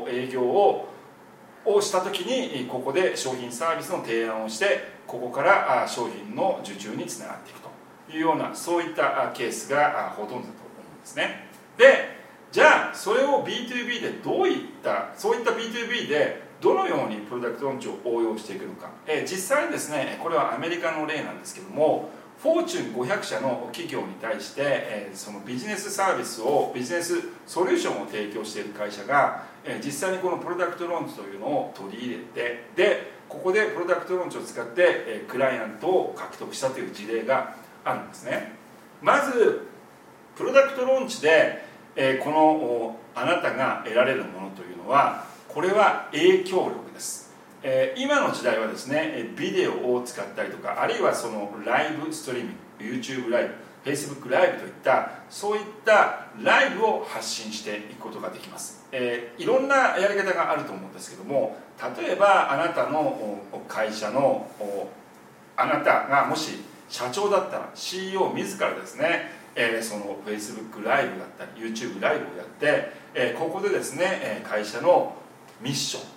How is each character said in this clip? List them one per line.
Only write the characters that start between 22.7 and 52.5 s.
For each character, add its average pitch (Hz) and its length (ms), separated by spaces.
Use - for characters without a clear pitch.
ュ 123 120
ン - 40
五 123 120
百 202 180
社 - 140
の 120 320
企 - 220
業 120 80
に 95 200
対 113 200
し - 160
て、 139 80
え 104 500
ー、 - 20
そ - 140
の 101 100
ビ 123 160
ジ 202 120
ネ 208 80
ス 196 160
サ 196 140
ー 185 120
ビ 123 60
ス 113 180
を、 131 320
ビ 123 100
ジ - 80
ネ 175 80
ス 170 200
ソ 175 180
リ 190 80
ュ - 20
ー 165 40
シ - 80
ョ 117 100
ン 104 60
を 98 40
提 104 260
供 107 120
し - 100
て 104 60
い 101 40
る 104 60
会 104 200
社 101 140
が、 - 400
え 131 180
ー、 127 60
実 165 220
際 185 80
に - 20
こ 180 120
の 170 80
プ 170 120
ロ 175 60
ダ 175 100
ク 175 100
ト 175 120
ロ 170 80
ー 156 80
ン - 40
チ - 60
と - 80
い 98 140
う - 20
の 104 80
を 143 300
取 98 200
り 123 100
入 - 280
れ 120 80
て、 120 220
で、 190 380
こ - 100
こ 180 140
で 214 140
プ - 120
ロ 175 80
ダ 175 80
ク 170 120
ト 185 100
ロ 180 80
ー - 20
ン 151 40
チ - 80
を - 20
使 - 200
っ - 60
て、 - 100
え 117 480
ー、 - 60
ク 123 80
ラ 131 160
イ 120 60
ア 110 60
ン 107 140
ト 156 60
を 170 300
獲 - 200
得 - 160
し - 80
た 131 100
と 127 100
い 104 100
う - 20
事 104 140
例 110 180
が - 300
あ 151 100
る - 120
ん - 20
で - 60
す - 100
ね。 - 320
ま 233 200
ず、 240 480
プ - 60
ロ 254 100
ダ 277 120
ク 269 100
ト 254 100
ロ 262 120
ー 254 80
ン - 40
チ - 140
で、 - 480
え 135 240
ー、 - 20
こ 151 80
の、 156 160
お、 120 540
あ - 80
な 170 140
た - 140
が 123 320
得 110 100
ら - 100
れ 135 100
る 98 100
も - 180
の - 80
と - 120
い - 100
う - 40
の - 120
は、 - 360
こ 147 120
れ 185 120
は 208 400
影 185 320
響 185 220
力 - 280
で - 60
す。 - 340
え 131 340
ー、 - 20
今 269 200
の - 120
時 117 120
代 110 160
は 110 80
で - 80
す - 100
ね、 139 160
え 135 320
ー、 - 20
ビ 156 140
デ 185 160
オ 123 300
を 120 60
使 - 200
っ - 20
た 107 80
り 95 60
と 92 80
か、 - 220
あ - 60
る 226 120
い - 40
は - 100
そ - 160
の 104 240
ラ 127 260
イ 156 40
ブ 151 200
ス - 120
ト 135 60
リ 120 60
ー - 60
ミ 95 60